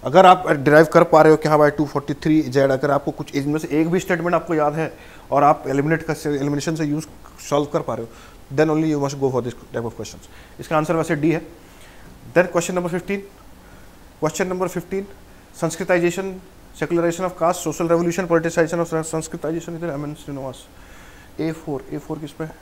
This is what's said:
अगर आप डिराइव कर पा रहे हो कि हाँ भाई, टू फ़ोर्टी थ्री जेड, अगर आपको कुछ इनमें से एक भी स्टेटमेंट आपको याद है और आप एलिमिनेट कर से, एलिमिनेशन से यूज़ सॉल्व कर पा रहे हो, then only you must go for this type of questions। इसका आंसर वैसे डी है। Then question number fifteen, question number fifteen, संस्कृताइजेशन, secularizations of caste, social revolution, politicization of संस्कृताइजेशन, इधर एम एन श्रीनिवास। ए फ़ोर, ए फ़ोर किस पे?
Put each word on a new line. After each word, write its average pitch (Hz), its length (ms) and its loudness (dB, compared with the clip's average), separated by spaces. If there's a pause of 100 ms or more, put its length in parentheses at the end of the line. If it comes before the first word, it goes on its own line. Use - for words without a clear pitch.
अगर 175 220 6
आप 180 260 8
डिराइव 147 420 6
कर 165 100 8 (120)
पा 156 60 10
रहे 156 100 8
हो 151 60 8
कि 151 120 -2
हाँ 151 100 4
भाई, 147 120 6
टू 147 140 -2
फ़ोर्टी 139 280 -6
थ्री 156 280 2
जेड, 135 300 2
अगर 135 200 0
आपको 143 200 -2
कुछ - 240 -10
इनमें 147 240 -2
से 165 80 -8 (120)
एक 160 120 2
भी 180 80 2
स्टेटमेंट 175 360 -2
आपको 165 200 -2
याद 151 180 0
है 160 200 -4 (380)
और 139 120 2
आप - 240 4
एलिमिनेट 151 360 0
कर 160 100 -4
से, 147 220 -4
एलिमिनेशन 143 400 -2
से 156 100 -2
यूज़ 151 220 -4 (420)
सॉल्व 143 240 0
कर 160 80 -2
पा 120 140 -6
रहे 117 100 -8
हो, - 500 -16
then 156 140 2
only 156 240 0
you 143 140 0
must 139 140 -6
go 135 100 0
for 123 100 -2
this 120 120 -8 (200)
type 117 180 -6
of - 80 -18
questions। - 300 -14 (300)
इसका - 180 -2
आंसर 151 180 0
वैसे 160 200 0
डी 151 160 0
है। 170 140 -2 (880)
Then 180 140 4
question 175 280 -2
number 175 140 -4
fifteen, 190 320 -6 (1000)
question 160 300 -2
number 185 240 -2
fifteen, 190 320 -6 (560)
संस्कृताइजेशन, 180 720 -2 (460)
secularizations 170 480 -2
of 175 120 -6
caste, 175 240 0
social 165 280 -4
revolution, 170 360 0
politicization 165 560 0
of 160 200 -4
संस्कृताइजेशन, 160 720 -6
इधर 165 180 -8
एम 147 120 -8
एन 147 80 -8 (100)
श्रीनिवास। 135 400 -12 (760)
ए 160 120 -4
फ़ोर, 151 420 -10
ए 151 40 -8
फ़ोर 151 220 -10
किस 151 200 -12
पे? 160 80 -8 (140)